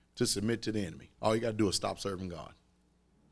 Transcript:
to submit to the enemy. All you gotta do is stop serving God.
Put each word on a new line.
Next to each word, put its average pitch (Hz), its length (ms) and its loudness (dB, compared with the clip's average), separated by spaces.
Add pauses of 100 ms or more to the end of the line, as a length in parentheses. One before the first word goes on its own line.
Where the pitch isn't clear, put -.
(140)
to 123 140 2
submit 113 340 0
to 110 80 -4
the 107 80 0
enemy. 80 320 -6 (100)
All 110 140 4
you 113 60 2
gotta 113 160 -2
do 107 120 4
is 85 60 0
stop 98 240 -2
serving 95 300 -4
God. 82 260 -12 (760)